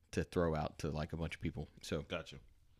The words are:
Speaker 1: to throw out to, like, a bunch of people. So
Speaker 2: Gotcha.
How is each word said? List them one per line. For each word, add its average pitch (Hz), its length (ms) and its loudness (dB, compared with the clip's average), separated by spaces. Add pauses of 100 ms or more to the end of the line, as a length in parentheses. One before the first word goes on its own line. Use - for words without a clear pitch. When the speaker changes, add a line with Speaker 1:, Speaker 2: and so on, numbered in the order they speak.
(120)
Speaker 1:
to 85 120 2
throw 85 300 4
out 76 260 0
to, 80 100 0
like, 76 220 0
a 78 40 -2
bunch 80 200 -2
of - 40 -18
people. 78 280 -2 (140)
So 76 260 -2
Speaker 2:
Gotcha. 82 280 -6 (440)